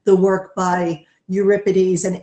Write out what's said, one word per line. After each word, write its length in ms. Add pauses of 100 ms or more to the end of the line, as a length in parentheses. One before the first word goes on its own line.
the 100
work 400
by 500 (240)
Euripides 760
and 180